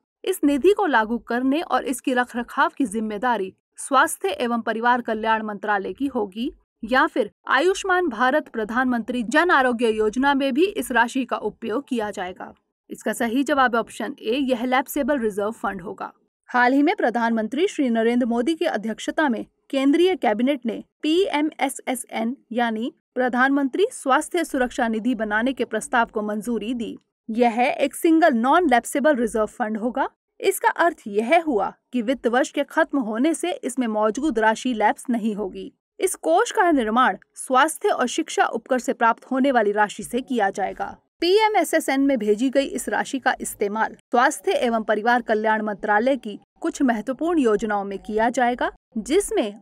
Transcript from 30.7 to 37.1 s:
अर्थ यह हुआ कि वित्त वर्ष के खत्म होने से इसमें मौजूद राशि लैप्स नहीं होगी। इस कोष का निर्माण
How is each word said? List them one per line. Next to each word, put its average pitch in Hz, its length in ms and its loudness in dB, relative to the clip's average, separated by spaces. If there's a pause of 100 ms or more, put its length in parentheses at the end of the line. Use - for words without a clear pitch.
अर्थ 339 280 0
यह 233 400 2
हुआ 196 260 0 (200)
कि 240 100 0
वित्त 240 240 -2
वर्ष 247 240 2
के 285 140 -2
खत्म 311 340 0
होने 247 360 0
से 349 180 -4 (120)
इसमें 254 220 -4
मौजूद 220 520 0
राशि 220 360 2
लैप्स 214 360 0
नहीं 220 240 -2
होगी। 190 380 -8 (280)
इस 370 160 0
कोष 349 360 0
का 359 180 2
निर्माण 226 460 2 (200)